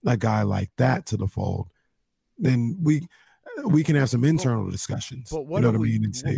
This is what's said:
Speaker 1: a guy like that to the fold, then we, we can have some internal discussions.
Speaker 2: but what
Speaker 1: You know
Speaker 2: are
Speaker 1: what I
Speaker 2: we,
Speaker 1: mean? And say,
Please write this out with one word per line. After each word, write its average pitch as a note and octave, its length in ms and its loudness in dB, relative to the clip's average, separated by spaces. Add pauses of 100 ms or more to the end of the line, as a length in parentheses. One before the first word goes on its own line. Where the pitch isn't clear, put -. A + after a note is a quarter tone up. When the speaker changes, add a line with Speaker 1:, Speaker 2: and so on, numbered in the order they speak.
Speaker 1:
a B2 100 2
guy G#2+ 260 2
like G2 340 -2
that B2+ 300 2
to A2 100 -4
the G#2 100 -2
fold, F#2+ 420 -4 (680)
then B2+ 420 0
we, D3+ 260 2 (600)
we D#3 160 4
can D3 140 2
have C3+ 120 4
some A#2+ 160 0
internal A#2+ 460 0
discussions. A#2 600 -8
Speaker 2:
but D#3 160 -6
what D#3 120 -4
Speaker 1:
You A#2+ 40 2
know A#2+ 60 6
Speaker 2:
are A2 40 2
Speaker 1:
what G#2+ 60 0
I - 20 0
Speaker 2:
we, A2+ 140 0
Speaker 1:
mean? G#2+ 100 0
And G#2 120 -4
say, C3 220 -4